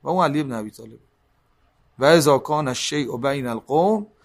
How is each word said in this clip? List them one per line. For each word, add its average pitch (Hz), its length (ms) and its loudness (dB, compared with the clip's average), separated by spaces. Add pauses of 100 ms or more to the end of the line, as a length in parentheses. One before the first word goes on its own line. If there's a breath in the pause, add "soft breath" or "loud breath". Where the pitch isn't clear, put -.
و 143 60 -6
اون 180 140 0
علی 147 160 0
ابن 139 120 -4
ابی 107 200 -8
طالب. 113 280 -20 (1000)
و 131 60 2
اذا 147 320 6
کان 151 300 -4
الشیء 131 500 -4
بین 139 300 -4
القوم 170 600 0 (180)